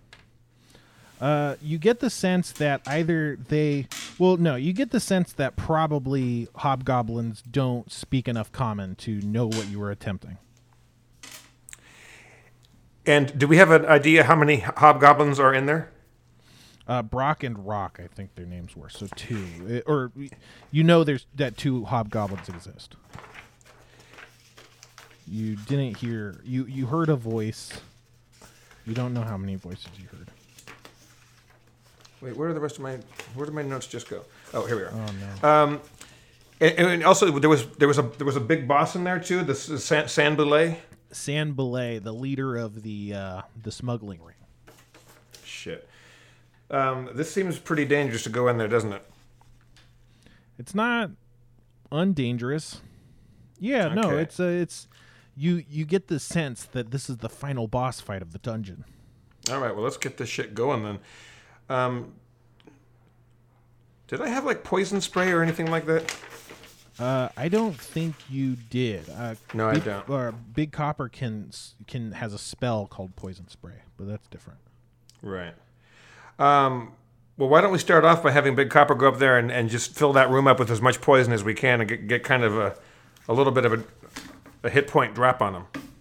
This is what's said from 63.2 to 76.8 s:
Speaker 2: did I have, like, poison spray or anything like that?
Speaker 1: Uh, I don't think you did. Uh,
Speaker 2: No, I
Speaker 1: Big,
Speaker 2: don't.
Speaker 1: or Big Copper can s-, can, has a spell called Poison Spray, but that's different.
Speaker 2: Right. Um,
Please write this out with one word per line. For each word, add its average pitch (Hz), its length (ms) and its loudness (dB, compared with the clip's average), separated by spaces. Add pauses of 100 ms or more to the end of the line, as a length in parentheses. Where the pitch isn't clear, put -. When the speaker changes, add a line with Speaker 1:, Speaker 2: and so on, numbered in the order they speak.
Speaker 2:
did 131 120 -6
I 285 80 -4
have, 262 160 -4
like, 254 200 -4
poison 190 360 -2
spray 185 320 0
or 170 100 2
anything 165 280 -2
like 160 160 -2
that? 160 280 -2 (840)
Speaker 1:
Uh, 127 380 -2
I 135 120 -6
don't 208 300 -2
think 160 360 -8 (160)
you 135 260 -4 (140)
did. 107 400 -4
Uh, 113 240 -10 (180)
Speaker 2:
No, 110 160 0
I 110 60 2
Speaker 1:
Big, 156 100 0
Speaker 2:
don't. 101 240 -8
Speaker 1:
or 127 240 -4
Big 117 400 -8
Copper 147 360 -6
can 110 420 -10
s-, - 240 -20 (120)
can, 117 260 -10
has 107 200 -10
a 101 60 -12
spell 113 480 -4
called 95 300 -14
Poison 90 320 -16
Spray, - 340 -20 (160)
but 98 100 -12
that's 107 200 -10
different. - 320 -20 (640)
Speaker 2:
Right. 90 320 -10 (840)
Um, 135 540 2 (440)